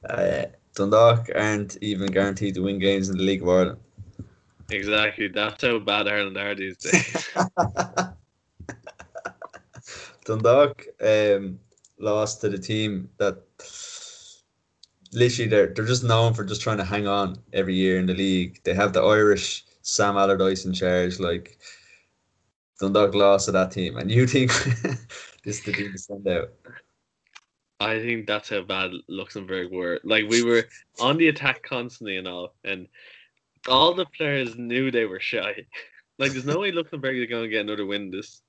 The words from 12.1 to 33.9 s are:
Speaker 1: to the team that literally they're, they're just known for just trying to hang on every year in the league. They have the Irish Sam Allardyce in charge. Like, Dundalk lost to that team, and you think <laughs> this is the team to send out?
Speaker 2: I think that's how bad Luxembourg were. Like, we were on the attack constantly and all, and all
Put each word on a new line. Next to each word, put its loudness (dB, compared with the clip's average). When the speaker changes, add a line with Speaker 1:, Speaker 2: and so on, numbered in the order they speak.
Speaker 1:
to 0
the -4
team -4
that 0
literally 2
they're, 6
they're -4
just 0
known 4
for -4
just -6
trying -2
to -4
hang -4
on 0
every 0
year 4
in 0
the 0
league. 0
They 0
have 2
the 4
Irish 4
Sam 0
Allardyce 2
in -4
charge. 0
Like, -4
Dundalk 4
lost 6
to -2
that 2
team, -4
and -4
you 6
think 2
<laughs> -4
this -8
is -14
the -6
team -6
to -16
send -10
out? -2
Speaker 2:
I -2
think -4
that's -4
how -4
bad -4
Luxembourg -8
were. -4
Like, 0
we 2
were 4
on 2
the 6
attack -2
constantly -8
and -8
all, -10
and -10
all 6